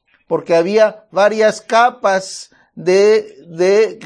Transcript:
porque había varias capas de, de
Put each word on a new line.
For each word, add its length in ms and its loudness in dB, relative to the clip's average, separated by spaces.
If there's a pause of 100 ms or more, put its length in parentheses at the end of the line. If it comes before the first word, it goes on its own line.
(260)
porque 300 -2
había 560 0
varias 480 0
capas 920 -2 (240)
de, 720 0
de 600 0